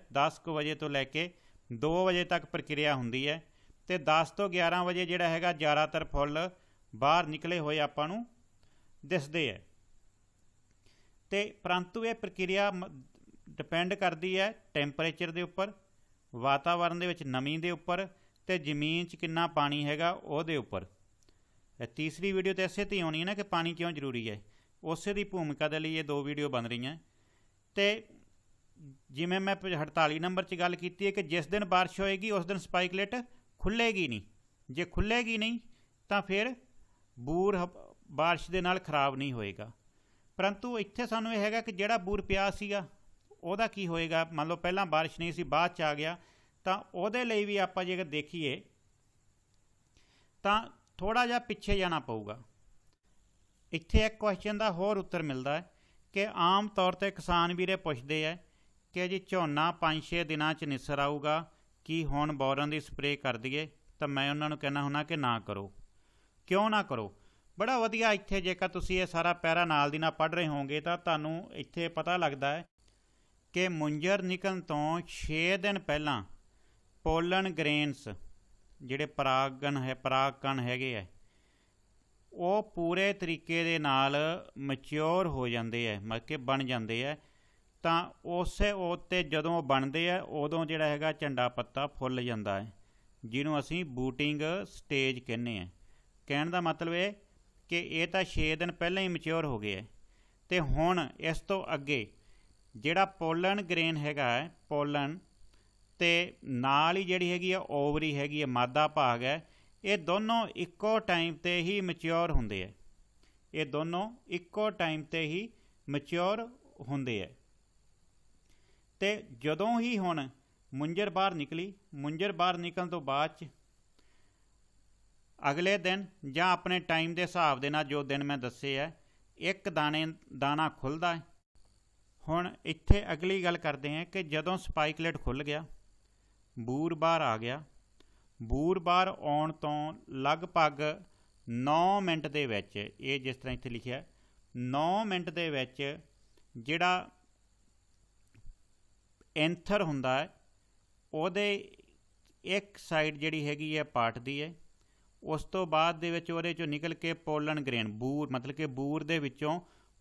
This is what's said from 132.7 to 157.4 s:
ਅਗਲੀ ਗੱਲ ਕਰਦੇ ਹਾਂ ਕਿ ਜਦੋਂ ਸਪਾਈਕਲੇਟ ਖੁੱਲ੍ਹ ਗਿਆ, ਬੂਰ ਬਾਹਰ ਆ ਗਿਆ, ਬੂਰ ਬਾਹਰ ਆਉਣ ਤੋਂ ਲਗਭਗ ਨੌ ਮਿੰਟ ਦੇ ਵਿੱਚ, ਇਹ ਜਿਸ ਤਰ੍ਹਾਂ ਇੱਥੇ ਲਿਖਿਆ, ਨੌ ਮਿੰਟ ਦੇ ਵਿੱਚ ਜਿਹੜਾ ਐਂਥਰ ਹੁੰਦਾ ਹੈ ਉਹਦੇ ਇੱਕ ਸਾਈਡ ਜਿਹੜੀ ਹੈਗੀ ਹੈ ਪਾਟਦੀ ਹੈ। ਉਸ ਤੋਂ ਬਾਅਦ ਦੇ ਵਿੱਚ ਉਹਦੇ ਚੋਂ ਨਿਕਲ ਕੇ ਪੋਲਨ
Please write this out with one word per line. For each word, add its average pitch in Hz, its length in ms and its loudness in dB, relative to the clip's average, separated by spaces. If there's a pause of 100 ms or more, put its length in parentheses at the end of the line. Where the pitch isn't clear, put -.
ਅਗਲੀ 185 320 -2
ਗੱਲ 175 140 2
ਕਰਦੇ 147 380 -4
ਹਾਂ 170 100 -4
ਕਿ 190 180 -4
ਜਦੋਂ 156 340 0
ਸਪਾਈਕਲੇਟ 156 600 0
ਖੁੱਲ੍ਹ 131 260 -2
ਗਿਆ, 147 200 -4 (920)
ਬੂਰ 135 400 -2
ਬਾਹਰ 165 240 4
ਆ 120 180 2
ਗਿਆ, 123 240 -4 (800)
ਬੂਰ 143 400 2
ਬਾਹਰ 180 280 6
ਆਉਣ 151 460 0
ਤੋਂ 151 380 -4 (200)
ਲਗਭਗ 151 680 2 (640)
ਨੌ 156 540 2
ਮਿੰਟ 160 280 0
ਦੇ 143 180 0
ਵਿੱਚ, 104 300 -4 (240)
ਇਹ 135 200 -2
ਜਿਸ 127 160 -6
ਤਰ੍ਹਾਂ 127 180 -8
ਇੱਥੇ 127 160 -8
ਲਿਖਿਆ, 123 340 -8 (500)
ਨੌ 147 500 0
ਮਿੰਟ 180 260 -2
ਦੇ 165 200 0
ਵਿੱਚ 139 480 -4 (560)
ਜਿਹੜਾ 170 560 0 (2250)
ਐਂਥਰ 175 460 2
ਹੁੰਦਾ 135 360 2
ਹੈ 151 100 -2 (840)
ਉਹਦੇ 185 400 0 (920)
ਇੱਕ 196 340 -4
ਸਾਈਡ 156 400 0
ਜਿਹੜੀ 151 280 -2
ਹੈਗੀ 151 320 -4
ਹੈ 151 60 2
ਪਾਟਦੀ 123 580 -2
ਹੈ। 165 120 -8 (680)
ਉਸ 151 220 -2
ਤੋਂ 185 220 -2
ਬਾਅਦ 160 340 4
ਦੇ 170 100 -2
ਵਿੱਚ 170 200 -2
ਉਹਦੇ 170 240 0
ਚੋਂ 165 120 -4
ਨਿਕਲ 151 280 -2
ਕੇ 165 200 -2
ਪੋਲਨ 151 460 -2